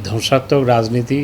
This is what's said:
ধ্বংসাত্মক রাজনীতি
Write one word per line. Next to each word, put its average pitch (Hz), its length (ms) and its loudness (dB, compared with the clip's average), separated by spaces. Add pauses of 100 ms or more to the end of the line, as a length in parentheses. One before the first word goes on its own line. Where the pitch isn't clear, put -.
ধ্বংসাত্মক 131 540 0 (120)
রাজনীতি 117 500 0